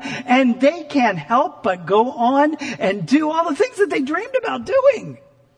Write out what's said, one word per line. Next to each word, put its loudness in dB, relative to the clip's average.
and 0
they 2
can't 0
help -2
but -2
go 4
on 2
and -4
do 2
all 0
the -2
things -2
that 0
they -2
dreamed -6
about -4
doing. 0